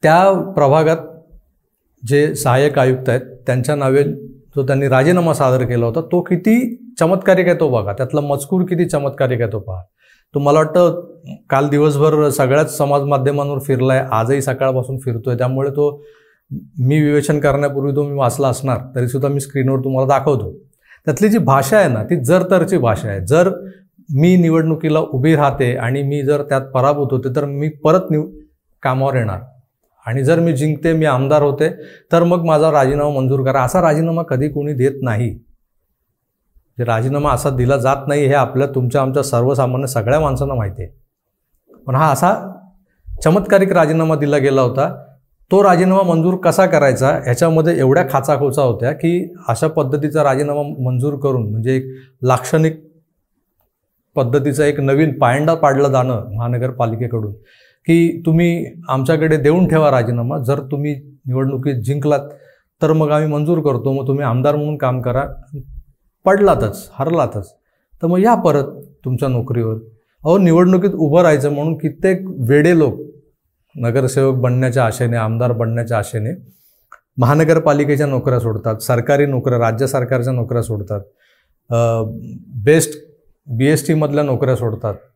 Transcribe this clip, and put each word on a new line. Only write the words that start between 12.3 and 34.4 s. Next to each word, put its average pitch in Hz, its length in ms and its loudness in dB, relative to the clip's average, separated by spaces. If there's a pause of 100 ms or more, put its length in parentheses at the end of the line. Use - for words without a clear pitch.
समाज 143 240 0
माध्यमांवर 143 580 -2
फिरलाय, 135 520 0
आजही 117 300 0
सकाळपासून 131 560 -2
फिरतोय, 120 400 -4
त्यामुळे 131 320 -2
तो 147 360 -2 (720)
मी 139 220 2
विवेचन 147 380 2
करण्यापूर्वी 139 560 -2
तो 147 80 0
मी 143 100 -6
वाचला 135 340 0
असणार, 127 300 -2 (180)
तरीसुद्धा 127 340 -2
मी 143 100 -2
स्क्रीनवर 135 400 -2
तुम्हाला 135 400 0
दाखवतो. 131 340 -2 (520)
त्यातली 196 240 2
जी 220 80 2
भाषा 135 400 2
आहे 180 120 4
ना, 110 140 -2
ती 151 200 -2
जर 175 280 2
तरची 185 260 2
भाषा 113 300 0
आहे. 98 180 -6
जर 175 260 4 (640)
मी 165 220 4
निवडणुकीला 160 640 2
उभी 151 360 0
राहते 135 400 0
आणि 127 280 -4
मी 143 180 -2
जर 143 220 0
त्यात 135 180 -2
पराभूत 135 500 0
होते, 127 240 -2
तर 143 100 -2
मी 143 240 -4
परत 151 320 0 (100)
निव-, 151 180 -2 (540)
कामावर 135 320 0
येणार 104 240 -2 (680)
आणि 127 180 -2
जर 165 160 4
मी 170 140 2
जिंकते, 156 400 0
मी 156 120 2
आमदार 139 380 2
होते, 147 260 0 (420)
तर 170 120 4
मग 175 220 0
माझा 156 260 2
राजीनामा 147 380 2
मंजूर 135 340 0
करा. 131 200 0
असा 175 180 0
राजीनामा 165 420 0
कधी 151 260 -2